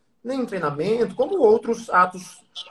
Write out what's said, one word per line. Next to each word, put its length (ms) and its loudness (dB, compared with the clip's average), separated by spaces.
Nem 180 -4
um 60 -2
treinamento, 680 -2
como 240 0
outros 500 2
atos, 540 0